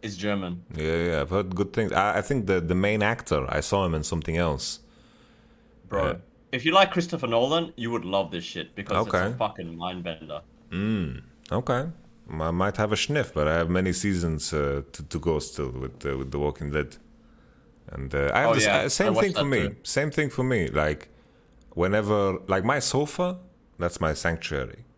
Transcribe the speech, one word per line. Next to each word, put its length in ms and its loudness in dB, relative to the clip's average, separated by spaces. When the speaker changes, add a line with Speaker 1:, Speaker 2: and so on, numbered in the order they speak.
Speaker 1:
It's 160 -8
German. 480 -2
Speaker 2:
Yeah, 220 0
yeah, 240 2
I've 100 -2
heard 240 0
good 200 0
things. 180 0
I, 260 4
I 40 0
think 240 0
the, 140 4
the 140 0
main 280 2
actor, 460 0
I 120 0
saw 240 2
him 100 0
in 80 -2
something 360 -2
else. 420 -2
Speaker 1:
Bro, 180 0
Speaker 2:
Uh, 100 0
Speaker 1:
if 120 -4
you 80 4
like 180 8
Christopher 360 -2
Nolan, 500 2
you 140 -4
would 140 -2
love 260 0
this 140 -6
shit 300 -10
because 320 -2
it's 80 -4
Speaker 2:
Okay. 180 2
Speaker 1:
a 40 -6
fucking 400 -4
mind 280 -8
bender. 360 -10
Speaker 2:
Mm, 520 -2
okay. 360 0
I 100 0
might 280 0
have 140 2
a 40 0
sniff, 380 -2
but 120 2
I 80 4
have 140 2
many 240 2
seasons, 600 0
uh, 280 0
to, 100 -12
to 160 -6
go 200 0
still 320 -6
with, 360 -10
uh, 100 -2
with 140 -6
The 80 -4
Walking 320 -2
Dead. 260 -2
And, 260 -8
uh, 200 2
I 60 6
have 100 4
Speaker 1:
Oh, 40 6
Speaker 2:
this, 100 4
Speaker 1:
yeah, 140 4
Speaker 2:
uh, 100 0
same 200 2
Speaker 1:
I 20 4
watched 120 4
Speaker 2:
thing 120 2
for 60 0
Speaker 1:
that 40 2
Speaker 2:
me. 240 2
Speaker 1:
too. 140 -8
Speaker 2:
Same 280 -2
thing 200 0
for 120 -2
me. 260 2
Like, 400 0
whenever, 680 2
like, 160 2
my 140 2
sofa, 600 0
that's 220 -2
my 140 2
sanctuary. 680 -4